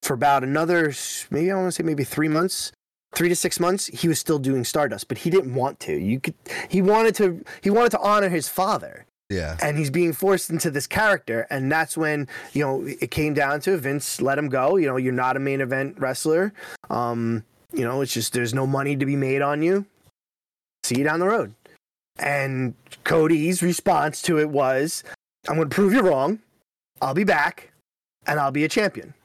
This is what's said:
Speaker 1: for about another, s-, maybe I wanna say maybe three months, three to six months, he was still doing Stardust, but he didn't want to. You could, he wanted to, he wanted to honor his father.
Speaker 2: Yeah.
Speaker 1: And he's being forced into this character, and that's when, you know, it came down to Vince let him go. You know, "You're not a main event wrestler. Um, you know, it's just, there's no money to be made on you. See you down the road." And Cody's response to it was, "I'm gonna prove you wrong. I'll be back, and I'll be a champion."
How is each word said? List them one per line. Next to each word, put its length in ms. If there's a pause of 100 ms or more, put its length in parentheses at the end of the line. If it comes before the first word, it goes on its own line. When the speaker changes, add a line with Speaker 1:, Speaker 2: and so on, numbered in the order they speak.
Speaker 1:
for 120
about 280
another, 460
s-, 420
maybe 180
I 60
wanna 160
say 120
maybe 200
three 240
months, 460 (400)
three 140
to 80
six 240
months, 280
he 200
was 120
still 200
doing 240
Stardust, 460
but 80
he 120
didn't 240
want 280
to. 120
You 280
could, 120 (360)
he 120
wanted 340
to, 280 (180)
he 80
wanted 220
to 80
honor 300
his 180
father. 580 (240)
Speaker 2:
Yeah. 320
Speaker 1:
And 160
he's 120
being 240
forced 360
into 220
this 160
character, 640
and 200
that's 280
when, 320 (240)
you 100
know, 220
it 260
came 220
down 280
to 160
Vince 440
let 160
him 100
go. 300
You 100
know, 80
"You're 160
not 240
a 40
main 200
event 400
wrestler. 540 (360)
Um, 540 (300)
you 100
know, 160
it's 140
just, 180
there's 220
no 120
money 300
to 100
be 120
made 240
on 200
you. 240 (1000)
See 140
you 40
down 160
the 80
road." 260 (640)
And 580 (280)
Cody's 580
response 640
to 140
it 120
was, 540 (460)
"I'm 80
gonna 120
prove 240
you 80
wrong. 380 (600)
I'll 120
be 120
back, 480 (520)
and 140
I'll 120
be 120
a 60
champion." 440 (120)